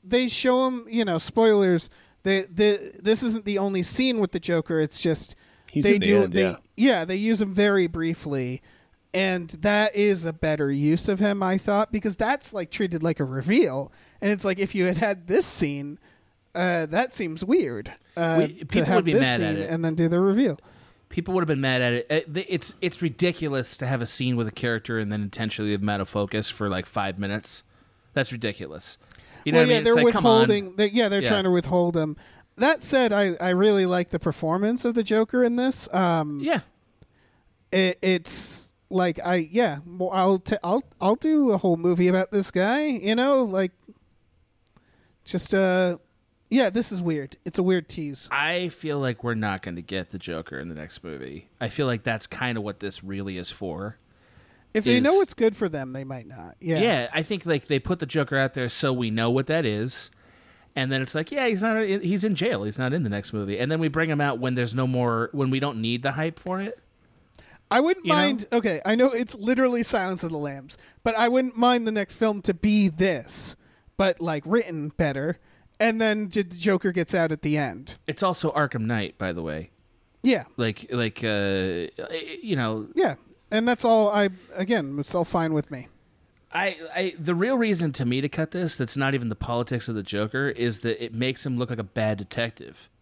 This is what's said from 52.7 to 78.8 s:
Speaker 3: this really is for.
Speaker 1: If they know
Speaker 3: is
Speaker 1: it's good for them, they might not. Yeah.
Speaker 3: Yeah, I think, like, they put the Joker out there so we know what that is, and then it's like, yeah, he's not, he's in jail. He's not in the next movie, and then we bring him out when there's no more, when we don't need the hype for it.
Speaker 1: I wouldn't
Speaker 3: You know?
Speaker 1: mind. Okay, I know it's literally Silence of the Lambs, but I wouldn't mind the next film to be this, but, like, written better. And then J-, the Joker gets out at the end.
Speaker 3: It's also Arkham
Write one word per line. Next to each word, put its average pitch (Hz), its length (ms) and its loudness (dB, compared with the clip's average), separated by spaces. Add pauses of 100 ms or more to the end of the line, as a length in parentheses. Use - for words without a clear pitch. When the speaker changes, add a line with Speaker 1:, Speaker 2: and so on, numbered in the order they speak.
Speaker 3:
this 98 240 -10
really 98 340 -8
is 90 120 -8
for. 98 480 -10 (760)
Speaker 1:
If 214 120 0
they 247 140 4
know 294 180 4
Speaker 3:
is 392 60 4
Speaker 1:
it's - 120 -4
good 226 200 2
for 202 140 -4
them, 135 240 -8
they 135 100 -10
might 131 240 -12
not. - 320 -18
Yeah. 165 200 -2
Speaker 3:
Yeah, 160 340 2
I 156 100 -2
think, 196 220 -6
like, 156 220 -2
they 139 120 2
put 180 200 -2
the 156 80 -4
Joker 139 300 -2
out 135 180 0
there 123 140 -4
so 139 220 0
we 123 200 -2
know 113 180 2
what 131 180 2
that 156 180 0
is, 110 440 -2 (680)
and 135 160 -2
then 135 120 0
it's 131 100 -8
like, 156 180 -4
yeah, 269 160 0
he's 202 140 0
not, 220 240 0
he's 190 400 0
in 214 80 2
jail. 156 300 -2
He's 104 160 -6
not 127 120 -2
in 160 120 0
the 110 60 -2
next 101 240 -4
movie, 104 260 -2
and 131 120 0
then 160 80 0
we 160 80 0
bring 160 220 -2
him 147 100 0
out 139 200 0
when 127 160 -2
there's 120 180 -2
no 131 140 0
more, 120 440 0
when 135 200 -2
we 135 80 0
don't 135 200 -4
need 117 220 -2
the 131 120 -2
hype 156 260 -4
for 185 200 -6
it. 202 200 -8 (880)
Speaker 1:
I 226 120 4
wouldn't 349 240 2
Speaker 3:
You 330 60 2
know? 302 60 6
Speaker 1:
mind. 277 340 2
Okay, 220 320 0
I 214 120 2
know 254 160 4
it's 240 240 -4
literally 240 480 0
Silence 185 400 -2
of 165 80 -4
the 156 60 -6
Lambs, 139 400 -8 (260)
but 226 120 0
I 226 140 4
wouldn't 254 280 2
mind 240 300 4
the 220 40 -2
next 208 240 -4
film 214 280 0
to 196 120 0
be 208 340 4
this, 165 640 -2 (400)
but, 190 240 2
like, 160 280 -4
written 170 420 0
better. 147 480 -2 (460)
And 226 160 2
then 214 300 0
J-, 202 140 0
the 175 120 -8
Joker 185 380 0
gets 170 200 -2
out 165 200 0
at 147 80 -8
the 151 160 0
end. 127 400 -6 (100)
Speaker 3:
It's 151 160 -6
also 170 300 0
Arkham 131 320 0